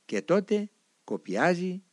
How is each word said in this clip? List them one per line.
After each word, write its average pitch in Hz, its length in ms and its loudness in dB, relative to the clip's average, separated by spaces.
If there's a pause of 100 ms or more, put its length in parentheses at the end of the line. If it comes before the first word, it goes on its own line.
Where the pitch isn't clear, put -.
Και - 180 -4
τότε 208 480 0 (340)
κοπιάζει, 180 800 -2 (100)